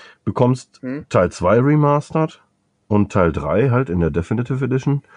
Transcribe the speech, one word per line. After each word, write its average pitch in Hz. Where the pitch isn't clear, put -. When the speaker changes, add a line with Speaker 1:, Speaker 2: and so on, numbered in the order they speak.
Speaker 1:
bekommst 123
Speaker 2:
Hm. 131
Speaker 1:
Teil 92
zwei 98
remastered 147
und 104
Teil 85
drei 80
halt 127
in 87
der 82
Definitive 113
Edition 131